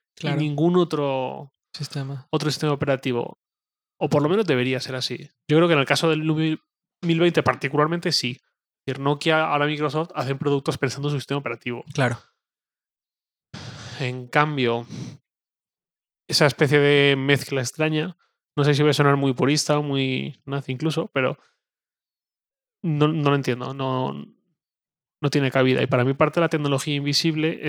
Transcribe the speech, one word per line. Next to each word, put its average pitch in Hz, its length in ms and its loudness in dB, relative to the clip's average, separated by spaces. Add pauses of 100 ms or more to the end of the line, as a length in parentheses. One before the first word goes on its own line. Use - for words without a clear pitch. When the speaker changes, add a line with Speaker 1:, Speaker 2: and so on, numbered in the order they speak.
(160)
Speaker 1:
Claro. 147 260 -2
Speaker 2:
y 151 60 0
ningún 160 300 2
otro 139 760 -2 (180)
Speaker 1:
Sistema. 139 600 -10
Speaker 2:
otro 151 180 0
sistema 147 240 -2
operativo. 131 680 -2 (600)
O 147 100 0
por 147 140 4
lo 151 60 2
menos 196 180 0
debería 127 320 2
ser 131 160 -8
así. 131 340 -8 (180)
Yo 151 100 4
creo 175 100 6
que 165 80 6
en 143 40 4
el 135 60 2
caso 156 240 2
del 156 120 0
Lumia 156 360 0 (460)
mil 165 160 2
veinte 170 240 4
particularmente 147 680 0
sí. 123 200 -2
Es - 640 -12
decir, 135 40 -12
Nokia, 151 460 0
ahora 147 220 0
Microsoft 151 480 -2
hacen 135 240 -4
productos 143 400 -2
pensando 143 300 -2
en - 20 -2
su 143 80 -2
sistema 143 180 -6
operativo. 120 460 -8 (100)
Speaker 1:
Claro. 120 240 0 (1800)
Speaker 2:
En 127 260 -6
cambio, 123 600 0 (1400)
esa - 200 4
especie 147 320 2
de 143 360 4
mezcla 135 460 0
extraña... 156 560 -4 (400)
No 143 60 2
sé 147 100 4
si 139 80 2
voy 151 80 4
a 139 60 4
sonar 143 220 4
muy 139 160 0
purista 147 440 2
o 147 60 -2
muy 135 600 -4
nazi 139 260 -8
incluso, 139 420 -4
pero 135 240 -2 (1500)
no, 151 240 2
no 151 220 2
lo 143 60 4
entiendo, 131 400 -2
no, 131 380 -4 (1080)
no 147 80 0
tiene 135 220 2
cabida. 131 320 4
Y - 20 0
para 123 180 2
mí 135 120 0
parte 151 240 2
de 170 60 4
la 156 40 0
tecnología 147 460 -2
invisible 151 720 0